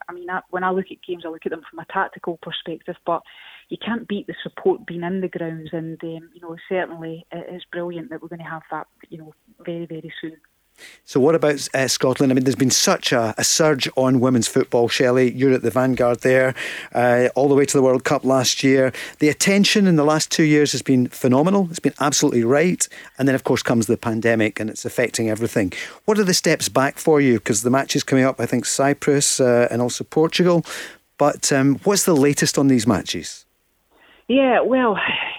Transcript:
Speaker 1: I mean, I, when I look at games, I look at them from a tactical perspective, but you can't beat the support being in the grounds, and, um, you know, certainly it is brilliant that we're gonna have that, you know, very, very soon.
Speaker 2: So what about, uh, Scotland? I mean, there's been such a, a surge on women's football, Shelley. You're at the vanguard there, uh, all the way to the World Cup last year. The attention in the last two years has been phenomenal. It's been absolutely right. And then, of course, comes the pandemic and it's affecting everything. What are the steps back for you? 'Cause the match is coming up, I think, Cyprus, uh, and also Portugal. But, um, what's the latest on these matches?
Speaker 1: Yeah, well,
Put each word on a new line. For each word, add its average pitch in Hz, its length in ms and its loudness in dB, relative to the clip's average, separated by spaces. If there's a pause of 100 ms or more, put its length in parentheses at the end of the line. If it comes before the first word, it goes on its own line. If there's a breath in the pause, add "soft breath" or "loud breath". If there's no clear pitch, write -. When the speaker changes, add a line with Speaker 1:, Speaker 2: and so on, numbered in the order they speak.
Speaker 1:
I 175 40 -14
mean, 175 160 -16
I, 185 120 -6 (100)
when 180 140 -6
I 185 80 0
look 190 180 -2
at - 160 -20
games, 175 180 -10
I 165 40 -10
look 160 180 -10
at 185 40 -6
them 165 200 -10
from 165 80 -20
a 165 140 -14
tactical 185 500 -6
perspective, 170 540 -12 (100)
but 170 160 -2 (460 loud breath)
you - 160 -12
can't 233 240 -6
beat 202 180 -8
the 170 160 -12
support - 440 -4
being 170 180 -10
in 190 160 -4
the 180 80 -4
grounds, 160 440 -10
and, 160 300 -10
um, 165 320 -12
you 175 80 -20
know, 165 140 -14 (120)
certainly 165 640 -8
it 170 240 -14
is 175 160 -16
brilliant 175 400 -10
that 160 120 -14
we're 165 60 -16
gonna 170 220 -16
have 160 120 -12 (100)
that, 156 160 -10 (200)
you 170 100 -18
know, 156 140 -20 (280)
very, 170 260 -10
very 160 340 -14
soon. 160 160 -12 (680 loud breath)
Speaker 2:
So - 160 -2
what 156 140 4
about, 147 400 0
uh, 135 140 0
Scotland? 131 420 0
I 127 40 2
mean, 131 100 2
there's 131 100 2
been 127 160 2
such - 420 0
a, 113 260 0
a 120 60 -4
surge 151 520 2
on 131 240 4
women's 123 280 2
football, 120 400 2
Shelley. 127 440 2
You're 131 200 2
at 127 100 0
the 117 80 -2
vanguard 123 500 0
there, 131 340 2 (400 loud breath)
uh, 123 400 4
all 135 140 2
the 139 60 4
way 143 100 4
to 135 120 -2
the 139 60 4
World 131 220 2
Cup 139 200 -2
last 131 380 0
year. 131 300 4 (260 loud breath)
The 151 100 4
attention 196 580 2
in 175 100 4
the 143 80 4
last 156 260 2
two 170 140 2
years 147 280 4
has 127 100 -6
been 127 260 2
phenomenal. 170 640 2
It's 165 100 -10
been 143 200 -2
absolutely 135 440 0
right. 147 420 2 (320 loud breath)
And 135 80 0
then, 135 80 4
of 131 100 -2
course, 127 180 0
comes 117 240 0
the 113 100 2
pandemic 113 640 -2
and 107 100 -6
it's - 140 -12
affecting 117 460 -2
everything. 107 420 -2 (320 loud breath)
What 208 140 0
are 214 60 2
the 185 100 0
steps - 340 0
back 131 300 0
for 151 220 4
you? 123 200 4
'Cause - 220 -2
the 123 80 0
match 135 260 0
is 143 60 -2
coming 131 220 2
up, 131 160 -2
I 117 60 -4
think, 120 200 -2
Cyprus, 143 720 0
uh, 120 300 4
and 117 120 -2
also 123 220 -4
Portugal. 170 600 2 (520 loud breath)
But, 143 360 0
um, 135 320 2
what's 196 200 2
the 180 100 4
latest 143 440 2
on 139 100 4
these 123 180 4
matches? - 580 -4 (840 soft breath)
Speaker 1:
Yeah, 247 320 4
well, 226 380 2 (400 loud breath)